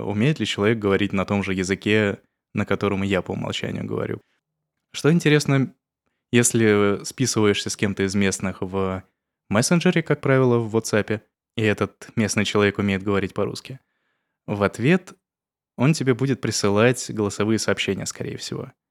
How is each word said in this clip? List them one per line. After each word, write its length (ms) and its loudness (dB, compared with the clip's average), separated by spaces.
умеет 380 0
ли 60 -2
человек 320 0
говорить 340 0
на 140 -2
том 180 0
же 80 -6
языке, 640 0
на 100 -2
котором 400 -2
и 20 -4
я 140 0
по 120 -8
умолчанию 520 -6
говорю. 380 -6
Что 200 2
интересно, 640 2
если 720 4
списываешься 640 0
с 80 -6
кем-то 280 -2
из 100 -2
местных 480 -2
в 420 -4
мессенджере, 520 2
как 200 -2
правило, 360 4
в 160 -4
WhatsApp, 460 0
и 60 -2
этот 540 0
местный 300 0
человек 320 2
умеет 240 0
говорить 320 -2
по-русски, 440 -6
в 160 -2
ответ 500 0
он 160 4
тебе 220 0
будет 260 -2
присылать 720 2
голосовые 480 0
сообщения, 480 -2
скорее 320 -10
всего. 340 -10